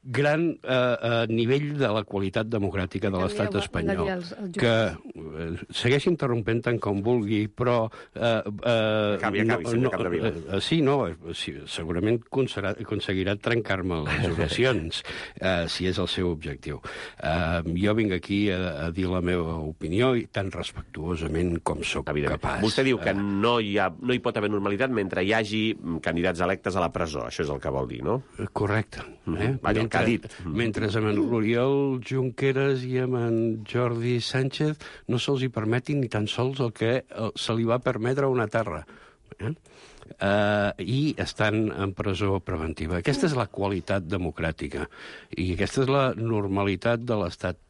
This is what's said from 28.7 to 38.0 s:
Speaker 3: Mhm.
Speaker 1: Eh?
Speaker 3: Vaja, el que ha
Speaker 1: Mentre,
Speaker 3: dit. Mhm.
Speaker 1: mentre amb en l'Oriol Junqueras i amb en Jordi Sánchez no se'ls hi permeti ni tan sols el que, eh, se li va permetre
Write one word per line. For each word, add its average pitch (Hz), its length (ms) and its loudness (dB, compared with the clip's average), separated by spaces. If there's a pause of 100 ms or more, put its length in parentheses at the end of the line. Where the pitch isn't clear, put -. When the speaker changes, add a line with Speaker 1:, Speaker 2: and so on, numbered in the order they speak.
Speaker 3:
Mhm. 82 160 -2
Speaker 1:
Eh? 123 200 2
Speaker 3:
Vaja, 107 200 2
el 113 80 0
que - 80 0
ha - 0 -
Speaker 1:
Mentre, 87 80 4 (240)
Speaker 3:
dit. - 160 -14
Mhm. 78 100 -4
Speaker 1:
mentre 110 300 0
amb 107 240 2
en 104 60 2 (160)
l'Oriol 127 760 2
Junqueras 135 800 0
i 127 140 0
amb 127 180 0
en 113 480 0
Jordi 120 560 0
Sánchez 135 560 0 (300)
no 123 100 0
se'ls 131 240 0
hi 131 80 0
permeti 117 460 0
ni 135 120 2
tan 107 200 0
sols 131 320 -2
el 117 120 2
que, 120 380 0
eh, 107 260 -4
se - 200 -2
li 117 100 2
va 117 140 2
permetre 127 460 0